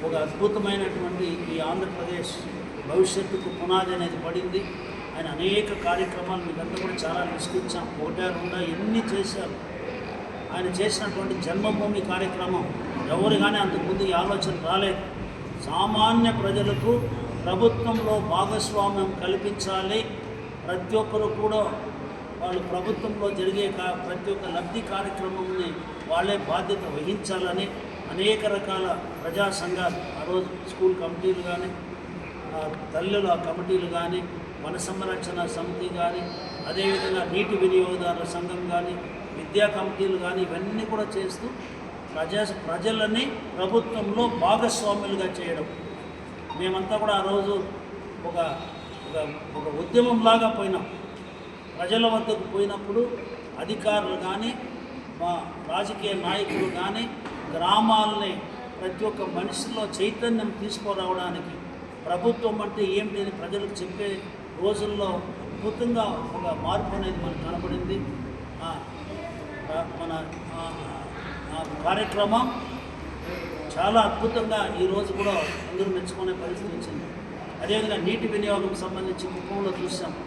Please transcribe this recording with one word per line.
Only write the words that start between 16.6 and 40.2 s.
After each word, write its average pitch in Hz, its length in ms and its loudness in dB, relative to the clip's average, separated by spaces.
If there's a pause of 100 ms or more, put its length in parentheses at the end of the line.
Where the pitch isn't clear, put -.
ప్రభుత్వంలో 214 760 6
భాగస్వామ్యం 196 1040 2
కల్పించాలి, 190 840 0 (600)
ప్రతి 180 280 -2
ఒక్కరు 214 460 2
కూడా 214 160 4 (840)
వాళ్ళు 180 200 -2
ప్రభుత్వంలో 202 680 -2
జరిగే 190 400 2
కా-, 180 260 -2 (100)
ప్రతి 180 240 -4
ఒక్క 196 140 -2
లబ్ధి 175 360 -2
కార్యక్రమంని 190 920 -2 (380)
వాళ్ళే 185 280 2
బాధ్యత 185 420 0
వహించాలని 180 880 -2 (420)
అనేక 208 360 2
రకాల 190 540 0 (240)
ప్రజా 190 260 2
సంఘాలు, 180 460 0
ఆ 170 320 -6
రోజు 185 420 0
స్కూల్ 185 260 4
కమిటీలు 180 460 0
కానీ, 175 280 -2 (840)
ఆ, 156 160 -2 (220)
తల్లుల 190 400 4
కమిటీలు 175 540 0
కానీ, 170 360 -2 (400)
వన 180 140 -6
సంరక్షణ 180 680 -4
సమితి 175 500 -4
కానీ, 175 260 0 (460)
అదేవిధంగా 190 560 2
నీటి 196 320 0
వినియోగదారుల 180 680 4
సంఘం 180 460 -4
కానీ, 175 240 0 (440)
విద్యా 202 300 4
కమిటీలు 190 500 2
కానీ, 180 240 0